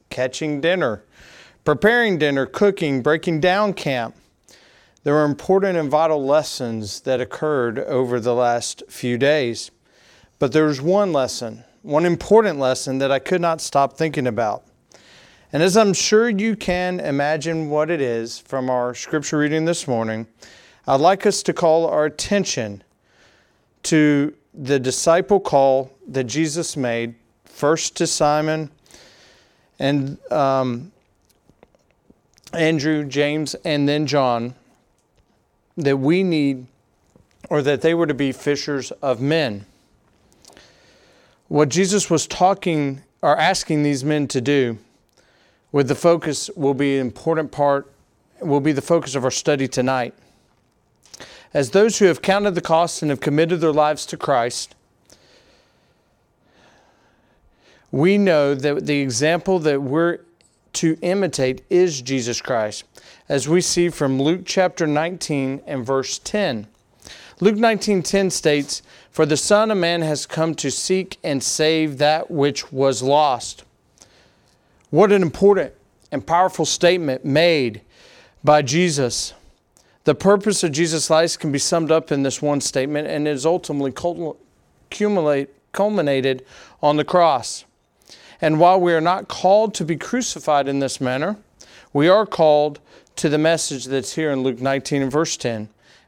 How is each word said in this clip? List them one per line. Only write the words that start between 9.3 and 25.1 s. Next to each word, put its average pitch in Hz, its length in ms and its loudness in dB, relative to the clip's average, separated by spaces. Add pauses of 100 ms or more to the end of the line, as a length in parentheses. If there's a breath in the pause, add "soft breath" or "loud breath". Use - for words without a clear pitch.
But 135 140 0
there 156 120 4
was 143 160 -2
one 185 320 0
lesson, 120 500 -4 (200)
one 151 220 0
important 175 540 2
lesson 131 400 -2
that 135 120 0
I 135 80 2
could 175 220 -2
not 165 180 -2
stop 139 380 0
thinking 151 300 -2
about. 107 360 -2 (880 soft breath)
And 143 100 0
as 180 140 2
I'm 208 180 4
sure 220 360 2
you 214 260 0
can 180 460 -4
imagine 151 680 -2
what 151 220 0
it 170 80 -2
is 117 400 -4
from 131 300 -6
our 123 260 -2
scripture 151 420 -4
reading 151 280 0
this 165 200 -2
morning, 113 420 -4 (600 loud breath)
I'd 135 140 2
like 190 240 4
us - 180 0
to 180 100 -2
call 165 320 2
our 156 200 0
attention 143 760 -4 (1000 soft breath)
to 151 500 2 (200)
the 139 260 -2
disciple 170 640 2